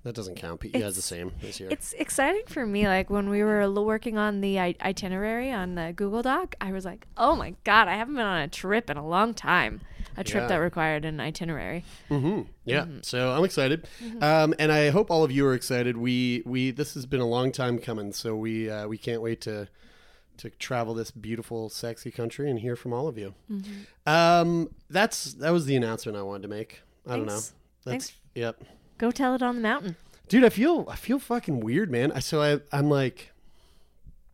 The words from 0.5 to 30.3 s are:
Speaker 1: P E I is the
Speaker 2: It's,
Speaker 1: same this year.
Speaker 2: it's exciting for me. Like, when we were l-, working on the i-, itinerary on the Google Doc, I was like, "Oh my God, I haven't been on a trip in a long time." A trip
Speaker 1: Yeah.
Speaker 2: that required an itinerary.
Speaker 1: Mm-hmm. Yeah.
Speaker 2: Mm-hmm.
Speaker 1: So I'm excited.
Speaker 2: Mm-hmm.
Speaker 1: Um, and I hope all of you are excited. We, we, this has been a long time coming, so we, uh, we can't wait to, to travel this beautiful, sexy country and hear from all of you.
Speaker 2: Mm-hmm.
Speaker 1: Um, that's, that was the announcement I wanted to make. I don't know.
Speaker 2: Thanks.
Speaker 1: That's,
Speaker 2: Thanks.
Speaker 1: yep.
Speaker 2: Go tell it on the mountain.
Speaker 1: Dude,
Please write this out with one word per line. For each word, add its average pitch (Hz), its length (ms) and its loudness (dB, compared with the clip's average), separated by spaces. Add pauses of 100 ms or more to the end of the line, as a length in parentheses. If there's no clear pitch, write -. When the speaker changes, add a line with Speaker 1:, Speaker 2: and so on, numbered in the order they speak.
Speaker 1:
P 107 160 -10
E 120 80 0
I 104 40 -2
is 95 80 -4
the 98 40 -4
Speaker 2:
It's, - 80 -6
Speaker 1:
same 87 240 -8 (100)
this - 200 -10
year. 95 100 -10
Speaker 2:
it's - 220 -8
exciting 311 540 0
for 269 180 -6
me. 208 220 0
Like, 190 220 2
when 202 200 0
we 208 140 2
were 214 180 4
l-, 202 240 2
working 214 320 -2
on 202 240 0
the 196 180 0
i-, 175 220 0
itinerary 208 720 -2
on 180 220 -4
the 170 200 -4
Google 208 260 -2
Doc, 277 380 -2
I 190 140 -4
was 190 100 -6
like, 185 220 -12 (100)
"Oh 277 200 6
my 180 280 -6
God, 214 240 8
I 175 80 0
haven't 240 200 -4
been 233 100 0
on 180 160 0
a 143 80 -4
trip 214 400 -2
in 147 80 -4
a 151 100 -8
long 208 280 2
time." 139 440 2 (380)
A 196 80 -6
trip - 180 0
Speaker 1:
Yeah. - 40 -2
Speaker 2:
that 185 100 2
required 160 480 0
an 156 160 -6
itinerary. 151 640 -6 (240)
Speaker 1:
Mm-hmm. 147 320 0 (240)
Yeah. 135 160 0
Speaker 2:
Mm-hmm. 147 220 -10
Speaker 1:
So 127 280 0
I'm 160 140 4
excited. 151 420 0 (160)
Speaker 2:
Mm-hmm. 220 180 -8
Speaker 1:
Um, 156 380 6
and 156 100 4
I 151 200 6
hope 202 200 4
all 160 140 6
of 135 80 4
you 139 140 4
are 131 80 6
excited. 123 420 0
We, 123 500 0
we, 127 260 0
this 143 240 -6
has 131 100 -8
been 131 160 -2
a 120 60 2
long 127 260 2
time 120 260 0
coming, 107 320 -6
so 110 240 -6
we, 110 340 -2
uh, 107 180 -6
we 107 100 -6
can't 117 240 -4
wait 117 200 -4
to, 104 280 -8 (680)
to 113 120 -14
travel 117 440 -4
this 113 180 -6
beautiful, 113 580 -8
sexy 117 420 -10
country 123 380 -4
and 120 100 -2
hear 120 160 -4
from 123 160 -8
all 127 160 -2
of 120 100 -6
you. 95 160 -10 (160)
Speaker 2:
Mm-hmm. 202 640 -8
Speaker 1:
Um, 170 600 6 (180)
that's, 180 460 0
that 156 160 0
was 170 160 2
the 135 100 4
announcement 113 400 -2
I 101 60 -6
wanted 98 180 -6
to 101 80 -10
make. 107 320 -10 (260)
I 123 80 -4
don't 110 120 -2
know. 104 60 -2
Speaker 2:
Thanks. 110 200 -6 (320)
Speaker 1:
That's, 254 240 -4
Speaker 2:
Thanks. - 40 -18 (220)
Speaker 1:
yep. 117 260 -4 (360)
Speaker 2:
Go 233 140 2
tell 254 240 2
it 247 80 -2
on 247 120 0
the 233 60 -4
mountain. 214 340 0 (320)
Speaker 1:
Dude, 254 160 8